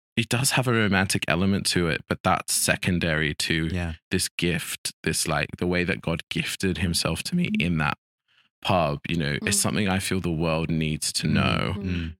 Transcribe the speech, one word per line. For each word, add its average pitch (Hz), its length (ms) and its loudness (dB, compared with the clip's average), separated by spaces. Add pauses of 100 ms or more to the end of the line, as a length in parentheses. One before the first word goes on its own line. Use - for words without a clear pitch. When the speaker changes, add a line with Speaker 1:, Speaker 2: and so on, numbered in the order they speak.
(180)
Speaker 1:
it 113 100 0
does 123 220 2
have 131 180 2
a 123 40 2
romantic 98 560 4
element 98 360 2
to 87 240 2
it, 73 220 -2
but 87 120 0
that's - 300 0
secondary 82 840 0
to 80 380 0
Speaker 2:
Yeah. 87 220 -4 (160)
Speaker 1:
this - 180 0
gift, - 640 -4 (100)
this, - 240 -2
like, 76 300 -2
the 90 100 -4
way 90 160 2
that 87 200 -2
God 82 260 -2
gifted - 500 -2
himself 85 440 0
to - 120 -6
me 175 100 0 (140)
in 85 200 0
that 73 180 0 (680)
pub, 78 340 2 (100)
you 85 80 -2
know, 73 260 0
it's 104 160 0
Speaker 3:
Mm. - 60 2
Speaker 1:
something 95 240 0
I 92 120 2
feel 92 200 -2
the 85 100 0 (160)
world 80 240 0
needs 78 500 0
to - 80 -2
Speaker 2:
Mm. 78 40 4
Speaker 1:
know 65 440 2
Speaker 3:
Mm. 202 80 -6
Speaker 2:
Mm. 85 360 -4